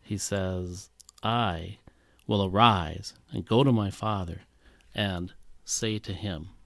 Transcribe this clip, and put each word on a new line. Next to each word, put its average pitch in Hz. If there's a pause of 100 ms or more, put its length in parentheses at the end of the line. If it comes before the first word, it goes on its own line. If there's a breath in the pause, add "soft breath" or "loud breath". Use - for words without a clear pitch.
He -
says, 92 (340)
"I 98 (480 soft breath)
will 101
arise 95 (180)
and 95
go 117
to 139
my 104
father 95 (520 soft breath)
and 92 (300)
say 107
to 104
him 90 (160)